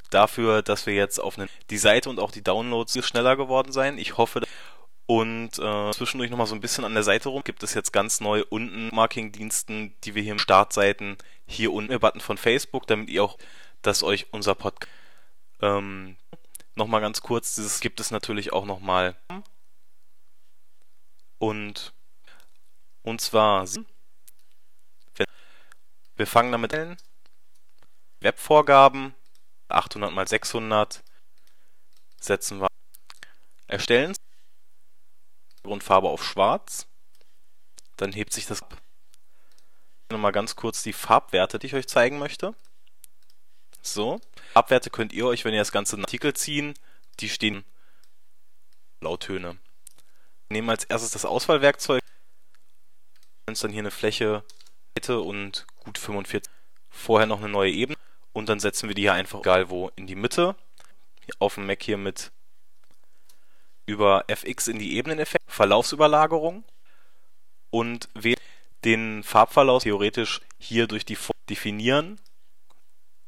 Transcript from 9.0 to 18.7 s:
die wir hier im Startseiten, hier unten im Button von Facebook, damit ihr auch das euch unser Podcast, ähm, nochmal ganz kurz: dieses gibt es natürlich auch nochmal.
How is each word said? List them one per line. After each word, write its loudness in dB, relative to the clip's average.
die -10
wir 0
hier -4
im -2
Startseiten, 6
hier 0
unten -2
im 0
Button 6
von -4
Facebook, 2
damit 2
ihr 4
auch 0
das 4
euch 2
unser 2
Podcast, -6
ähm, 0
nochmal 2
ganz -2
kurz: 0
dieses -4
gibt -4
es -4
natürlich -4
auch 0
nochmal. 2